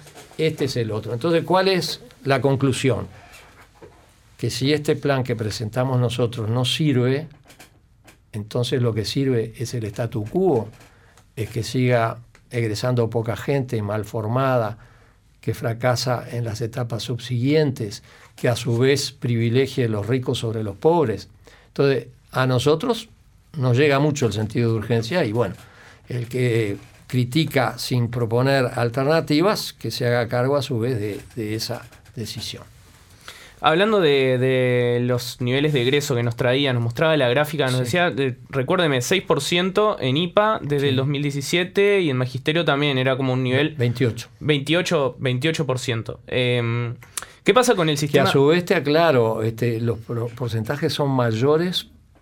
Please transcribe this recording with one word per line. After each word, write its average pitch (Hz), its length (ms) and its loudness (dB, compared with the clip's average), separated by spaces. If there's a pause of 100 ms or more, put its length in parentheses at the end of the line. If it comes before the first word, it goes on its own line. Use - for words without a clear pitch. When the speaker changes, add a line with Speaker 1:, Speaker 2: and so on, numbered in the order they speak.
(380)
Speaker 1:
este 156 280 0
es 127 120 -2
el 110 140 -2
otro". 110 220 -6
Entonces, 160 300 0
¿cuál 185 240 2
es 185 340 0 (220)
la 135 180 2
conclusión? 127 680 0 (1300)
Que 120 120 -4
si 131 240 0
este 151 220 0
plan 135 280 0
que 123 120 -4
presentamos 113 640 -2
nosotros 117 500 -2
no 123 160 0
sirve, 135 600 0 (1080)
entonces 123 480 -2
lo 120 120 2
que 104 120 -2
sirve 117 520 0
es 117 180 -8
el 113 100 -4
statu 110 400 -4
quo, 151 420 2 (680)
es 110 140 -6
que 113 140 -4
siga 123 540 0 (340)
egresando 117 580 0
poca 113 260 -2
gente 127 460 -2
mal 101 240 -4
formada, 117 720 -2 (640)
que - 120 -4
fracasa 123 760 -2
en 120 140 -6
las 110 180 -6
etapas 117 420 -6
subsiguientes, 127 1000 -2 (320)
que - 140 -2
a 113 60 2
su 117 220 -2
vez 135 340 2
privilegie 120 760 0
los 104 200 -4
ricos 127 320 -2
sobre 110 240 -4
los 101 120 -6
pobres. 143 540 2 (380)
Entonces, 139 400 0 (240)
a 131 160 0
nosotros 151 640 0 (480)
nos 127 200 2
llega 139 220 4
mucho 143 260 2
el 104 80 0
sentido 110 380 -2
de 113 60 0
urgencia 117 460 0
y 113 80 -2
bueno, 107 240 0 (540)
el 123 180 -6
que 117 500 0 (300)
critica 127 720 0
sin 120 320 -2
proponer 123 560 2 (100)
alternativas, 151 960 0
que - 200 -10
se 123 160 -2
haga 120 200 0
cargo 123 300 0
a 139 40 -2
su 123 180 -4
vez 120 200 -2
de, 101 200 -6 (160)
de 107 200 -4
esa 117 280 -6 (320)
decisión. - 480 -10 (960)
Speaker 2:
Hablando 202 400 4
de, 135 360 4
de 123 640 2
los 123 400 -4
niveles 131 320 0
de 135 100 2
egreso 143 300 0
que 120 100 0
nos 120 120 -2
traía, 135 380 0
nos 120 100 0
mostraba 156 340 0
la 131 120 2
gráfica, 147 360 0
nos 127 100 0
Speaker 1:
Sí. 127 80 0
Speaker 2:
decía, 175 320 0
eh, 131 220 -2 (120)
recuérdeme, 139 520 0
seis 185 220 0
por 170 180 0
ciento 190 580 2
en 131 180 0
ipa 202 440 2
desde 143 200 -2
Speaker 1:
Sí. 139 80 0
Speaker 2:
el 135 80 0
dos 131 100 0
mil 143 140 -2
diecisiete 180 800 2
y 165 80 2
en 131 80 0
magisterio 127 480 -2
también 143 320 2
era 131 200 2
como 131 160 0
un 127 100 0
nivel 139 320 0
Speaker 1:
Veintiocho. 120 520 -2 (120)
Speaker 2:
Veintiocho, 147 800 0
veintiocho 135 460 0
por 127 140 -2
ciento. - 480 -6
Em, 120 680 -2 (480)
¿qué 202 120 6
pasa 240 200 6
con 165 140 2
el 151 60 2
Speaker 1:
Que 147 60 -2
Speaker 2:
sistema? 143 280 4
Speaker 1:
a - 20 2
su 139 140 6
vez 170 200 4
te 190 100 2
aclaro, 139 680 4
este, 113 380 -2
los 117 200 -2
pro-, 117 280 -6
porcentajes 120 640 -4
son 147 180 0
mayores 135 760 0 (340)